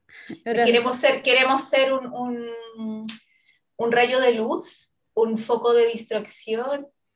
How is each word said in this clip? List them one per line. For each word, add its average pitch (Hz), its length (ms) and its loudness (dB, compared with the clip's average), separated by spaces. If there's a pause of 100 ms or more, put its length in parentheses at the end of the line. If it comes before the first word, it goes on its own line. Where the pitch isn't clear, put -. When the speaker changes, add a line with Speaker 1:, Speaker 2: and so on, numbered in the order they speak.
(420)
Speaker 1:
Pero 233 220 0
Speaker 2:
queremos 240 320 2
ser, 269 260 2
queremos 262 420 2
ser 269 280 2
un, 262 200 -2
un, 233 920 -8 (760)
un 233 160 -2
rayo 247 280 2
de 240 140 4
luz, 247 580 -6 (220)
un 226 240 0
foco 233 340 0
de 233 140 6
distracción. 226 1000 -6 (280)